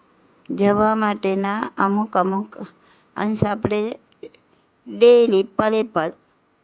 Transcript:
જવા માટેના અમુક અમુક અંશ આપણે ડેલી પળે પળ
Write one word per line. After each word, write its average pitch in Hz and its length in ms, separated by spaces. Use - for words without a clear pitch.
જવા 202 460
માટેના 208 840
અમુક 202 400
અમુક 190 400
અંશ 214 280
આપણે 208 560
ડેલી 226 560
પળે 220 400
પળ 175 300